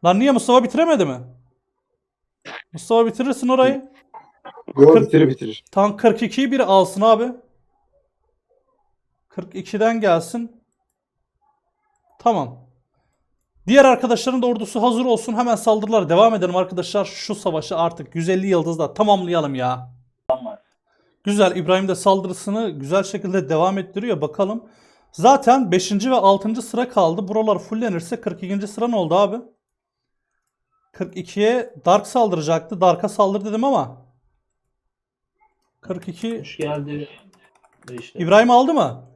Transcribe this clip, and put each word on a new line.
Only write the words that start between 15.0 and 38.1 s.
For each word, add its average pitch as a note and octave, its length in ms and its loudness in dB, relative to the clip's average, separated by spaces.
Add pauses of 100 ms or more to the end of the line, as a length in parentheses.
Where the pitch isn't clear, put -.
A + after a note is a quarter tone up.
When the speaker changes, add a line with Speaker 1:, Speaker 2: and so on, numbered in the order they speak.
Speaker 1:
olsun. A#3 280 -2
Hemen A#3+ 220 -2
saldırılara G#3+ 540 0
devam A3 260 4
edelim F3+ 200 -2
arkadaşlar. F#3 500 -4
Şu - 300 -10
savaşı E3 420 -6
artık E3 380 -4
yüz E3 140 -4
elli F#3+ 180 0
yıldızla E3 460 -2
tamamlayalım F3 640 0
ya. B2 340 -4 (380)
Speaker 3:
Tamam. - 300 -4 (680)
Speaker 1:
Güzel. G3+ 320 2
İbrahim F#3 320 0
de F#3 80 -2
saldırısını F#3+ 760 -2
güzel D3+ 340 -4
şekilde F#3 460 -6
devam F3 280 0
ettiriyor. F#3+ 440 -6
Bakalım. G3 480 -6 (420)
Zaten B3 600 4
beşinci G3+ 400 0
ve B3+ 40 2
altıncı G3 460 2
sıra A#3+ 280 -6
kaldı. F#3 380 0
Buralar G#3 320 0
fullenirse A3 640 -6
kırk F3+ 220 -8
ikinci G3 240 -6
sıra A3+ 200 -6
ne A#3+ 80 -2
oldu E3+ 200 0
abi? G3+ 220 0 (1500)
Kırk - 260 -12
ikiye G#3+ 560 -2 (120)
Dark G3+ 220 2
saldıracaktı. E3+ 760 -2
Dark'a F3+ 280 2
saldır G3 360 -2
dedim A3 180 -4
ama. G3+ 420 -4 (1800)
Kırk F3 260 -12
iki. A3+ 320 -10
Speaker 4:
Hoş - 180 -18
geldi. D3 520 -8 (920)
İşte. - 200 -18